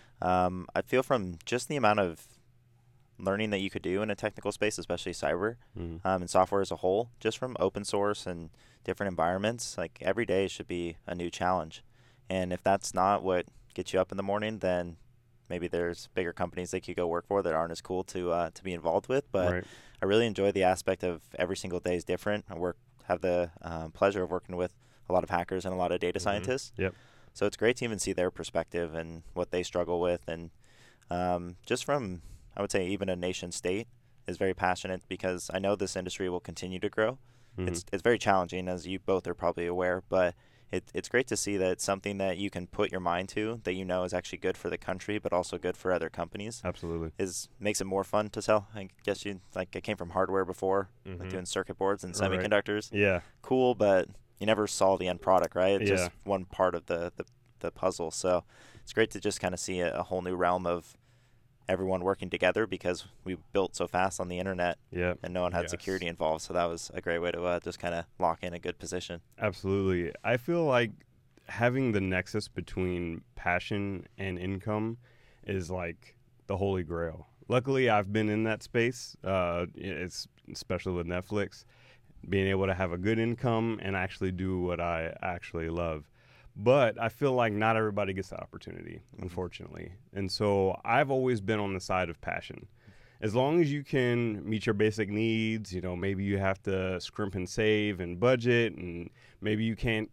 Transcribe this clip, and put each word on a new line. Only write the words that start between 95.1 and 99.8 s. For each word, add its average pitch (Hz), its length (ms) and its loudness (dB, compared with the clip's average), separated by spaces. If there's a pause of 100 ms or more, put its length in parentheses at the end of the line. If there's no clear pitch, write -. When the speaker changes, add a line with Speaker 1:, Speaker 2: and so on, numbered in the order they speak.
Speaker 2:
you 90 80 -4
know, 90 140 -4
maybe 98 280 -2
you 98 140 2
have 95 260 2
to 92 380 -2
scrimp 101 340 -6
and 92 140 -4
save 107 520 4
and 87 180 -6
budget, 120 560 4
and 85 340 -8 (320)
maybe 107 220 0
you 113 120 0
can't 110 380 0